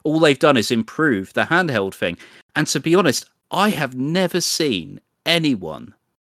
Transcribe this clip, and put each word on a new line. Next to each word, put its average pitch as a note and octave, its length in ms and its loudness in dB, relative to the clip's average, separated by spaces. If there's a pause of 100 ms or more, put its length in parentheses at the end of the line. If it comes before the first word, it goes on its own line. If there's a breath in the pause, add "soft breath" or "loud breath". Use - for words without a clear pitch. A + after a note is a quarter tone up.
All D#3 140 0
they've D3+ 200 4
done D3 180 4
is G#2+ 140 0
improve A2+ 640 -2
the A2 100 2
handheld C3 500 0
thing. F2 220 -4 (400 loud breath)
And D3+ 120 0
to D3+ 120 -2
be E3 140 0
honest, F3 340 2 (220)
I G3 200 2
have C#3+ 260 -4
never E3+ 440 -2
seen A2+ 600 -4 (260)
anyone G2+ 680 -2 (300)